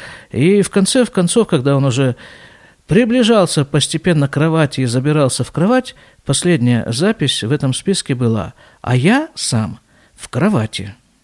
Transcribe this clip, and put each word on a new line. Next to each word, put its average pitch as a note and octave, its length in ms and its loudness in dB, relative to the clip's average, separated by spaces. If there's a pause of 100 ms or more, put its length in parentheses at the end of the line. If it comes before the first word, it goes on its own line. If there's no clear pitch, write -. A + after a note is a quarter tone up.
(300)
И F#3 300 2
в F3+ 80 -2
конце, G#3 380 2
в - 40 -16
концов, G3 380 0
когда C#3 260 0
он C#3 120 2
уже B2+ 300 0 (720)
приближался A3 760 2
постепенно D3+ 640 0
к - 40 -10
кровати D#3 500 0
и B2+ 40 0
забирался C3 560 0
в - 100 -6
кровать, A#3+ 420 0 (320)
последняя B2 680 2
запись B2+ 500 -2
в A2+ 80 -4
этом C#3 220 0
списке F#3+ 420 -4
была: A2+ 380 -2 (300)
«А B2 120 -2
я A#3 400 2
сам - 440 -4 (380)
в - 120 -18
кровати». A#2 680 -2 (280)